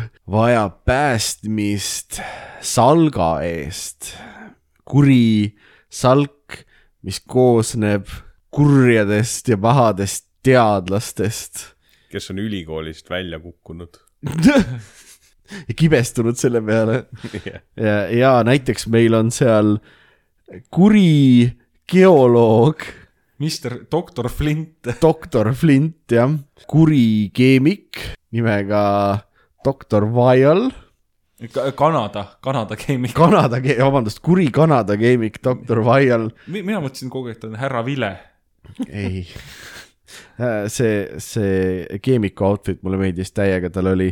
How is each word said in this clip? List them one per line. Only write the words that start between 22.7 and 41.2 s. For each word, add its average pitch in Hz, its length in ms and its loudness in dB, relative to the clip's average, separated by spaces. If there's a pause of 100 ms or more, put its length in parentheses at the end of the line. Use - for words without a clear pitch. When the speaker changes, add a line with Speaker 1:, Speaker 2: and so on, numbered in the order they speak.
Speaker 3:
Mister 139 440 -8
doktor 127 460 -6
Flint. 151 640 -6
Speaker 1:
Doktor 127 580 0
Flint, 143 540 0
jah. 120 260 2 (300)
Kuri 120 680 2
keemik 131 680 0 (280)
nimega 104 540 -2 (840)
doktor 131 420 -2
Vial. 131 640 4 (680)
Speaker 3:
Ka-, 123 320 -6
Kanada, 127 520 -2 (140)
Kanada 117 380 -6
keemik. 123 380 -6
Speaker 1:
Kanada 147 460 2
ke-, 131 180 -2
vabandust, 135 440 0
kuri 175 280 2
Kanada 120 480 2
keemik, 113 440 0
doktor 120 420 -2
Vial. 120 460 2 (140)
Speaker 3:
Mi-, 190 200 -10
mina 196 160 -6
mõtlesin 131 320 -10
kogu 131 160 -10
aeg, 113 100 -14
et - 60 -18
ta 113 60 -12
on 110 100 -12
härra 127 240 -6
Vile. 123 300 -4 (680)
Speaker 1:
Ei. 95 440 -8 (1080)
Äh, 110 340 -4
see, 110 500 -2
see 95 800 -4